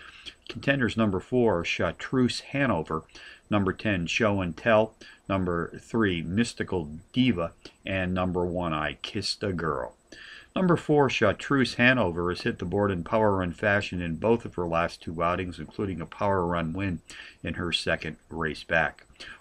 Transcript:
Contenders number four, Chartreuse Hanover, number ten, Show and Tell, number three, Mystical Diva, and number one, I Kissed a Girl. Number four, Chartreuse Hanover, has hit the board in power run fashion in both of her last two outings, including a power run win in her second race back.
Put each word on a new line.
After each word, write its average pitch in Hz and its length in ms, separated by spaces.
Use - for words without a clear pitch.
Contenders 113 480
number 101 240
four, 110 420
Chartreuse 110 800
Hanover, 92 600
number 98 240
ten, 95 320
Show 101 340
and 87 160
Tell, 110 380
number 90 520
three, 98 400
Mystical 90 720
Diva, 104 400
and 92 260
number 90 320
one, 87 280
I 76 300
Kissed - 400
a 101 100
Girl. 73 420
Number 180 220
four, 147 320
Chartreuse 117 640
Hanover, 101 540
has 90 140
hit 117 160
the 92 80
board 101 240
in 87 120
power 107 340
run 90 160
fashion 101 500
in 82 140
both 113 280
of 107 120
her 87 100
last 82 340
two 82 220
outings, 90 360
including 87 420
a 80 60
power 98 380
run 85 300
win 95 260
in 82 120
her 87 180
second 80 440
race 80 340
back. 80 440